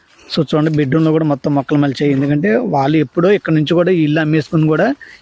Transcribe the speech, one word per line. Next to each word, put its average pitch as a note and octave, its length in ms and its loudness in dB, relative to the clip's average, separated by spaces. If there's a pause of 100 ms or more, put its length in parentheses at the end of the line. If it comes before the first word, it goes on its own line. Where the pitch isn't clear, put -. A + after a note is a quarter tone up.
(360)
So E3 60 2
చూడండి D#3 280 0
బెడ్రూమ్లో D#3 420 0
కూడా D#3+ 120 0
మొత్తం D3 300 -2
మొక్కలు C#3+ 240 0
మలిచాయి. C#3+ 340 0
ఎందుకంటే D3 440 0
వాళ్ళు D#3 420 0
ఎప్పుడో E3+ 320 0
ఇక్కడ F3 220 0
నుంచి D#3 220 2
కూడా F3 160 2
ఇల్లు D#3 300 0
అమ్మేసుకుని D#3 460 0
కూడా E3+ 280 0 (280)